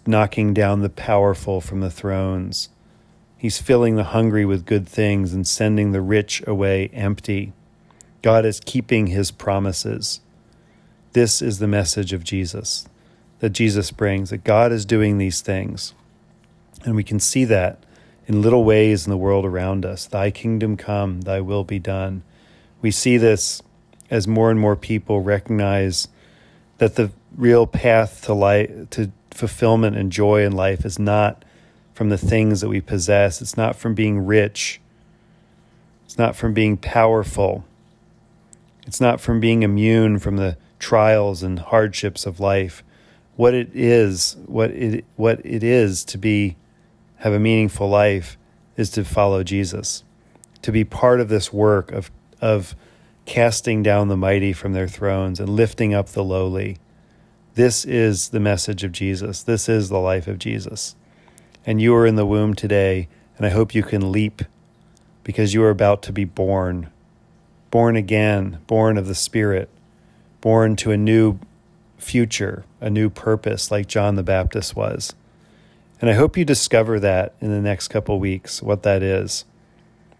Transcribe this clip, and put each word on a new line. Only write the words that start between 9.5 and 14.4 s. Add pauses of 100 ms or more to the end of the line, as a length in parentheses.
This
is
the
message
of
Jesus, (520)
that
Jesus
brings,
that